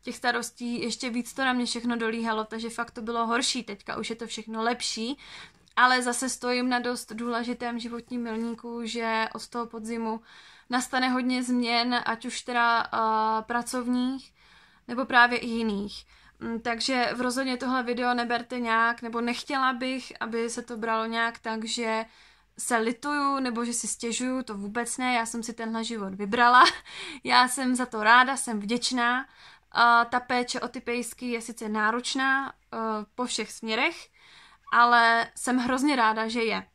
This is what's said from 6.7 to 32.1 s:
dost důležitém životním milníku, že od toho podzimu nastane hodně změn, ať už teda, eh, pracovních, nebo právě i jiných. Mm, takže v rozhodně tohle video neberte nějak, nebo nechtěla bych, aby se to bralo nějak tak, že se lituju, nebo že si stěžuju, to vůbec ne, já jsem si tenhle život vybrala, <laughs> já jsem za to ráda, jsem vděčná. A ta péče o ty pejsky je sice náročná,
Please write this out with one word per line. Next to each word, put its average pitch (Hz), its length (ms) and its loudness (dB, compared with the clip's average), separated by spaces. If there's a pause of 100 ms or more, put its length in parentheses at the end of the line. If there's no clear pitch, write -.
dost 240 340 -4
důležitém 240 680 -4
životním 233 440 -8
milníku, 233 640 -6
že 226 500 -2
od - 140 -12
toho 233 180 -6
podzimu 226 540 -6 (500)
nastane 254 380 0
hodně 254 340 0
změn, 240 600 2
ať 226 200 -4
už - 180 -8
teda, 233 400 2
eh, 220 600 0
pracovních, 247 920 -2 (560)
nebo 247 160 -2
právě 240 340 6
i - 80 -4
jiných. 220 600 -4 (340)
Mm, 233 200 -6
takže 240 540 0
v 240 60 -6
rozhodně 254 360 0
tohle 254 260 -2
video 247 320 0
neberte 240 460 -2
nějak, 226 420 2
nebo 233 180 -4
nechtěla 262 520 0
bych, 254 480 -6
aby 226 300 -4
se 233 120 -8
to 233 140 -10
bralo 226 300 -2
nějak 226 320 -2
tak, 220 260 -6
že 226 400 -2 (540)
se - 180 -2
lituju, 277 640 0
nebo 240 260 -2
že 240 80 -4
si 226 160 -4
stěžuju, 254 540 -4
to 226 120 -8
vůbec 208 440 -6
ne, 254 160 0
já 233 120 0
jsem 226 160 -6
si 226 100 -8
tenhle 226 320 -4
život 208 300 -6
vybrala, 240 500 8 (300)
<laughs> 302 300 -14
já 247 240 6
jsem 254 280 0
za 247 100 0
to 220 160 -4
ráda, 247 340 8
jsem 226 240 -4
vděčná. 240 640 0 (440)
A 233 340 6
ta 240 160 -2
péče 247 400 -2
o 226 80 -6
ty 247 120 -10
pejsky 240 500 -6
je 233 100 -2
sice 226 280 -10
náročná, 247 840 0